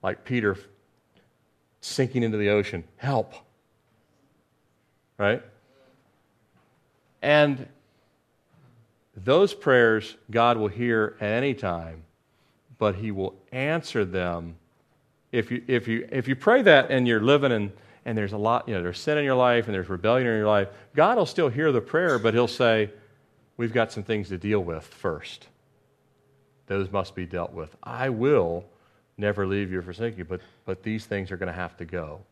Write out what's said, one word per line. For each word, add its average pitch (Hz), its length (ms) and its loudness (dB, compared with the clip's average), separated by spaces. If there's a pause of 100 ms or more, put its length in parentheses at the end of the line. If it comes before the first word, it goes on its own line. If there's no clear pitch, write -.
Like 98 220 -6
Peter 107 320 0 (1200)
sinking 123 440 -2
into 110 140 -2
the 104 100 2
ocean, 104 340 0 (140)
"Help." 131 360 -2 (1800)
Right? 101 260 0 (1800)
And 147 460 4 (1500)
those 139 400 2
prayers 117 640 4 (140)
God 117 260 4
will 107 120 -2
hear 110 520 0
at 104 100 -2
any 127 240 0
time, 82 480 -8 (760)
but 104 180 0
he 107 160 -6
will 95 240 -6 (160)
answer 135 520 -2
them. 87 520 -6 (720)
If 120 220 -2
you, 123 160 -6
if 120 180 0
you, 113 240 -4
if 127 160 -4
you 135 80 0
pray 240 280 4
that 156 280 8
and 127 160 2
you're 113 140 4
living 135 320 4
in, 101 200 -2 (320)
and 113 120 -4
there's 104 160 -4
a 107 60 -6
lot, 113 300 0
you 113 60 -4
know, 90 80 -2
there's 87 180 -6
sin 151 180 -2
in 147 60 -2
your 135 100 2
life 123 320 4
and 110 80 -4
there's 92 140 -4
rebellion 107 380 0
in 113 100 0
your 107 100 0
life, 104 220 2 (260)
God 190 240 4
will 180 80 2
still 160 220 0
hear 143 240 0
the 120 80 2
prayer, 156 380 0
but 110 160 2
he'll 120 120 4
say, 110 440 2 (680)
"We've 117 160 -4
got 113 200 0
some 104 100 -10
things 104 260 -4
to 95 100 -8
deal 104 220 0
with 82 240 -6
first. - 640 -8 (1160)
Those 98 240 -4
must 98 240 -4
be 90 120 -8
dealt 87 260 -8
with. 82 300 -14
I 123 280 -6
will 107 540 2 (540)
never 101 280 0
leave 98 260 -4
you 92 60 -4
or 90 40 -6
forsake 98 360 -8
you, 90 60 -10
but, 90 160 -10 (260)
but 95 160 -8
these 107 240 -6
things 95 260 -6
are 95 40 -10
gonna 90 160 -6
have 87 260 -10
to 87 60 -10
go." 85 360 -10 (100)